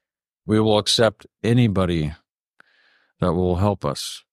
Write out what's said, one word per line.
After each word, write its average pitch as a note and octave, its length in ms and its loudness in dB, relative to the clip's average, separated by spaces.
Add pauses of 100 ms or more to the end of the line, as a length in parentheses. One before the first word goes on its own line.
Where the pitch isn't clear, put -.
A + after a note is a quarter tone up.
(460)
We G#2+ 140 2
will A2 180 2
accept - 480 0 (180)
anybody F#2 680 0 (1080)
that F2+ 140 0
will F2+ 240 0
help G2+ 280 0
us. - 480 -8